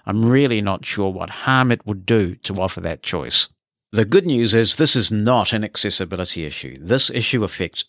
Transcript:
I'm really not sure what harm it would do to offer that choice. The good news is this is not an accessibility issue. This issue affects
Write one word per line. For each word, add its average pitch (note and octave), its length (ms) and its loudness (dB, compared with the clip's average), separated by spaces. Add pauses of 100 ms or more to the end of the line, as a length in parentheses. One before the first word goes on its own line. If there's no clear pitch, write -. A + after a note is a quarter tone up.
I'm G#2+ 180 2
really A#2+ 360 4
not F#2+ 220 -4
sure G2 280 -2
what F2+ 180 -8
harm C3 420 2
it A2+ 140 -2
would G2 220 -6
do G#2 300 2
to G2 220 -6
offer F#2 220 -4
that E2 220 -6
choice. - 460 -2 (420)
The A2 120 2
good E3+ 220 4
news A#2 300 2
is A2+ 200 2
this D#3+ 200 2
is A#2 160 0
not A2 420 2
an G#2+ 100 -2
accessibility F#2 800 -4
issue. C2+ 360 -10
This G2+ 320 0
issue A#2 320 -2
affects - 460 -6